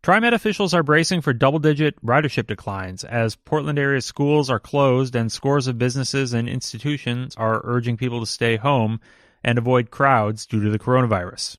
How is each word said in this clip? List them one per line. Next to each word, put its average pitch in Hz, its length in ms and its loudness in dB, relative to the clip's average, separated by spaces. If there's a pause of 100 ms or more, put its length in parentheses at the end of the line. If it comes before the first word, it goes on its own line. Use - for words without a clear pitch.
TriMet 226 320 4
officials 202 400 -2
are 170 80 4
bracing 156 400 2
for 143 100 0
double-digit 147 720 2
ridership 131 420 0
declines 95 580 -10
as 113 320 -2
Portland 147 420 -4
area 139 240 0
schools 147 480 0
are 117 100 0
closed 131 560 0
and 113 160 -2
scores 139 340 0
of 123 120 -4
businesses 127 560 -2
and 117 120 0
institutions 127 920 -6
are 110 260 0
urging 120 320 0
people 120 240 -4
to 110 60 -4
stay 117 300 0
home 113 440 0 (420)
and 120 140 2
avoid 123 340 2
crowds 110 540 2
due 110 180 0
to 104 60 2
the 104 100 0
coronavirus. 110 800 0